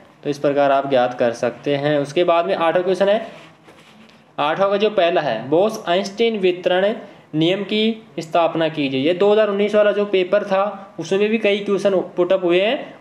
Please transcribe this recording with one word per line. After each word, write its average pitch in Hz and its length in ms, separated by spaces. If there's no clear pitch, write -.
तो 143 60
इस 143 100
प्रकार 139 320
आप 139 180
ज्ञात 127 300
कर 120 140
सकते 123 440
हैं। 147 220
उसके 147 240
बाद 170 220
में 190 100
आठवां 165 280
question 190 260
है, 220 180
आठवां 165 300
का 202 80
जो 208 140
पहला 175 300
है, 135 280
बोस 196 380
आइंस्टीन 202 520
वितरण 185 540
नियम 180 280
की 214 400
स्थापना 165 500
कीजिए। 139 320
ये 156 140
दो 196 160
हज़ार 214 180
उन्नीस 202 260
वाला 208 160
जो 202 160
paper 196 380
था 196 540
उसमें 196 300
भी 226 100
कई 202 200
question 196 400
put 175 180
up 185 100
हुए 175 180
हैं 240 400